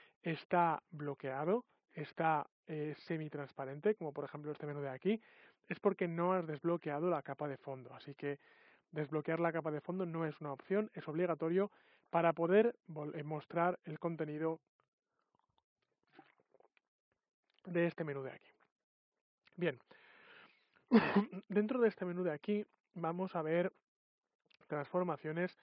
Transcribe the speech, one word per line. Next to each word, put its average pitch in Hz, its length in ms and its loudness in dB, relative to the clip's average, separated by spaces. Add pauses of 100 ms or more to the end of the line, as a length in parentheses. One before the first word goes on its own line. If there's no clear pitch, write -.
(220)
está 170 600 2 (100)
bloqueado, 147 720 -2 (260)
está, 156 560 0 (200)
eh, 151 300 -4
semitransparente, 147 1000 -4
como 151 180 -8
por 147 120 -4
ejemplo 151 260 -8
este 147 140 -8
menú 147 160 -6
de 139 80 -4
aquí, 185 320 0 (460)
es - 120 -6
porque 190 280 2
no 170 260 2
has 175 140 0
desbloqueado 160 640 0
la 156 120 2
capa 147 260 -6
de 139 100 -4
fondo. 131 360 -10
Así - 220 -14
que 143 240 -4 (520)
desbloquear 156 480 -2
la 170 120 4
capa 160 200 -2
de 147 100 -4
fondo 185 240 -2
no 165 200 -2
es 156 140 -6
una 147 140 -6
opción, 202 400 -2
es - 140 -10
obligatorio 170 640 2 (420)
para 170 180 6
poder 185 440 4 (120)
vol-, 151 280 -8
eh, 151 80 -6
mostrar 170 600 -2
el 156 120 -8
contenido 160 640 -4 (3000)
de 170 220 4
este 165 160 -2
menú 139 180 -4
de 131 80 -6
aquí. - 220 -18 (1040)
Bien, 160 240 -2 (1120)
<coughs> 202 580 4
dentro 214 320 2
de 226 60 6
este 190 180 0
menú 180 160 -2
de 175 100 2
aquí 208 320 -2 (300)
vamos 175 420 -2
a 170 60 0
ver 170 320 2 (960)
transformaciones 160 960 -2